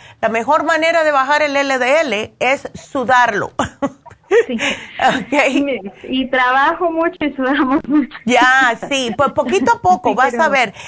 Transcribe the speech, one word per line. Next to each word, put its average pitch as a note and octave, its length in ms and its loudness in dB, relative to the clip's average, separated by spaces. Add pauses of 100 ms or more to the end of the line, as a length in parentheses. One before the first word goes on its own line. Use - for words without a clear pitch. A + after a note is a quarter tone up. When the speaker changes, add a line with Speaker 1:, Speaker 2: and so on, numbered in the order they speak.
(200)
Speaker 1:
La A3+ 80 0
mejor A#3 360 0
manera E4 380 2
de D#4 80 2
bajar C#4+ 320 2
el C#4+ 140 -2
L C#4 220 0
D C4 240 2
L A3 360 -4
es C4 360 -2
sudarlo. A#3+ 840 0
<laughs> - 440 -6 (440)
Speaker 2:
Sí. B3 100 -6
Speaker 1:
Ok. - 760 -4 (180)
Speaker 2:
Y, C#4 300 -2 (420)
y B3 80 -4
trabajo C#4 600 0
mucho E4 300 -2
y C#4+ 140 -4
sudamos C4+ 520 -2
mucho. C#4+ 220 0 (160)
Speaker 1:
Ya, B3 540 2 (100)
sí, C4 260 -2
pues C4+ 180 0
poquito C#4+ 440 0
a - 60 -16
poco - 260 2
Speaker 2:
Sí, G#3 60 0
Speaker 1:
vas B3+ 160 2
Speaker 2:
pero A#3+ 140 0
Speaker 1:
a D#4 40 2
ver. C4 240 0 (160)